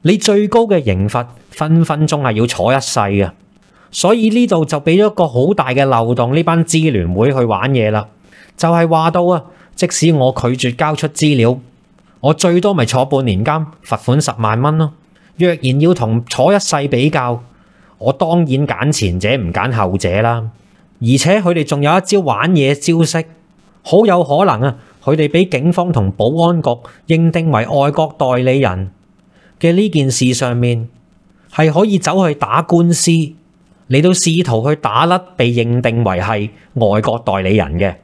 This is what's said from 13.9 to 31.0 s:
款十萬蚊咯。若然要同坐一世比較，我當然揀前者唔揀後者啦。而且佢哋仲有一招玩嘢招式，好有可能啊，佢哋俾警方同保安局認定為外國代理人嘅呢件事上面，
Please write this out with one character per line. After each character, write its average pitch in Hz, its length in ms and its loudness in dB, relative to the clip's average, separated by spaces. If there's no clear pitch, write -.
款 139 180 2
十 143 160 -2
萬 113 240 -2
蚊 151 160 0
咯。 156 160 -2
若 175 120 2
然 135 320 -2
要 170 120 4
同 117 320 -2
坐 151 280 0
一 202 60 2
世 143 300 -4
比 123 200 2
較， 123 320 -4
我 113 140 -2
當 170 280 0
然 143 280 0
揀 117 240 -2
前 92 280 -2
者 101 180 -2
唔 90 160 -4
揀 110 180 -2
後 98 260 -2
者 95 240 -2
啦。 113 300 -2
而 117 80 -4
且 190 240 2
佢 175 120 0
哋 160 100 -2
仲 143 180 -4
有 151 160 2
一 190 40 0
招 196 180 0
玩 139 320 0
嘢 143 240 2
招 165 280 0
式， 160 220 -4
好 208 240 2
有 180 160 2
可 143 220 0
能 127 180 0
啊， 135 140 -2
佢 139 140 0
哋 151 140 0
俾 180 180 2
警 151 240 0
方 175 220 -2
同 98 180 0
保 104 140 -2
安 165 360 0
局 139 80 -2
認 165 240 2
定 165 180 -2
為 117 160 0
外 143 240 0
國 151 300 -2
代 127 240 0
理 131 160 2
人 95 320 -2
嘅 165 120 2
呢 196 180 2
件 139 220 0
事 127 220 0
上 123 220 -2
面， 120 340 -2